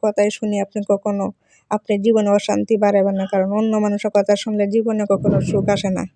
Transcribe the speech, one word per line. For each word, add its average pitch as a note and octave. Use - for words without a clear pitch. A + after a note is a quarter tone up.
কথাই G#3
শুনে G#3
আপনি G3+
কখনো G3+
আপনার G#3
জীবনে G#3+
অশান্তি G3+
বাড়াবেন G3+
না, F#3+
কারণ F#3+
অন্য A3
মানুষের G#3
কথা G3+
শুনলে G#3
জীবনে G#3+
কখনো G3
সুখ G3+
আসে G3+
না। F#3